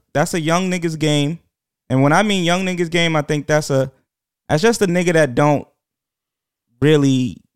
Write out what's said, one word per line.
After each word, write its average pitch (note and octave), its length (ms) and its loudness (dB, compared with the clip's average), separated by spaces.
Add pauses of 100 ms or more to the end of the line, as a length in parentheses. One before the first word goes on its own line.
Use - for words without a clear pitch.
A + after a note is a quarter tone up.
(140)
That's D3+ 200 -2
a F3+ 60 -4
young E3+ 300 -2
niggas E3+ 280 -4
game. D3 420 -2 (500)
And C3 120 2
when C#3+ 100 4
I F3+ 100 4
mean G3 220 -2
young F3 200 0
niggas F3+ 260 -4
game, E3+ 260 0
I D3+ 60 0
think D3 240 -4
that's D3+ 240 0
a, C3 220 -2 (560)
that's D#3 140 0
just A3+ 200 2
a G3+ 40 4
nigga F3 260 0
that D3+ 220 2
don't D3 340 0 (1120)
really C#3 560 2 (200)